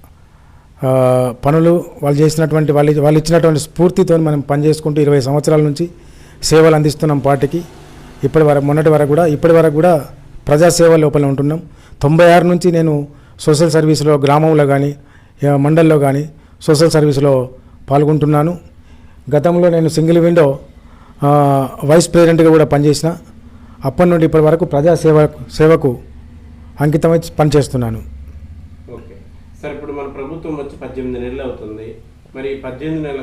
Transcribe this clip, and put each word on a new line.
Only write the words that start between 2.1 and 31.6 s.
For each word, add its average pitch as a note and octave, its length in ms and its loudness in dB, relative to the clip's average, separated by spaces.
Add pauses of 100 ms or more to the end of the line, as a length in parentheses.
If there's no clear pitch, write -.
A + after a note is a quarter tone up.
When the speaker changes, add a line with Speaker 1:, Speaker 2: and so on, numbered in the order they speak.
Speaker 1:
చేసినటువంటి D#3 520 0
వాళ్ళు, D3 300 0
వాళ్ళు D3+ 180 2
ఇచ్చినటువంటి D#3+ 400 0
స్ఫూర్తితో F3 580 0
మనం D3+ 220 -2
పనిచేసుకుంటూ D3+ 600 -2
ఇరవై C#3+ 200 2
సంవత్సరాల D3+ 400 0
నుంచి D3+ 280 -4 (540)
సేవలు D#3+ 320 4
అందిస్తున్నాం D3+ 440 -2
పార్టీకి. C#3+ 420 -2 (640)
ఇప్పటి D#3 220 0
వరకు, C#3+ 200 0
మొన్నటి D3+ 240 0
వరకు D3 180 2
కూడా, D#3 180 2
ఇప్పటి E3 280 0
వరకు D#3+ 200 4
కూడా D#3+ 320 2 (420)
ప్రజాసేవ E3 480 4
లోపల D3 300 0
ఉంటున్నాం. C#3+ 360 -4 (400)
తొంభై D#3+ 300 4
ఆరు F3 120 4
నుంచి F3 280 0
నేను D#3 360 0 (320)
సోషల్ D#3 320 2
సర్వీస్లో D3+ 440 2
గ్రామంలో D3 500 2
కానీ, C#3 300 -2 (520)
ఆ, C#3+ 80 2
మండల్లో D#3 440 2
కానీ C#3+ 300 -2 (320)
సోషల్ D#3+ 300 2
సర్వీస్లో C#3+ 580 0 (400)
పాల్గొంటున్నాను. D3+ 680 0 (800)
గతంలో F3 340 2
నేను E3 200 0
సింగిల్ D#3+ 300 0
విండో, E3 400 2 (640)
ఆ, C#3 460 2 (160)
వైస్ E3 280 2
ప్రెసిడెంట్గా E3 360 4
కూడా D#3 160 4
పనిచేసిన. D3 520 -2 (680)
అప్పటి F3 240 0
నుండి E3 160 0
ఇప్పటి D#3 180 2
వరకు E3 220 0
ప్రజాసేవ, D3+ 600 2
సేవకు D3+ 720 -2 (840)
అంకితమై D#3+ 380 0 (200)
పనిచేస్తున్నాను. B2+ 600 -2 (920)
Speaker 2:
ఓకే - 240 -20 (480)
సార్, D3 100 -12
ఇప్పుడు D3 180 -14
మన C#3+ 140 -12
ప్రభుత్వం D3+ 500 -12
వచ్చి C3+ 320 -14
పద్దెనిమిది B2 380 -10
నెలలు C3 160 -10
అవుతుంది. A2 540 -14 (400)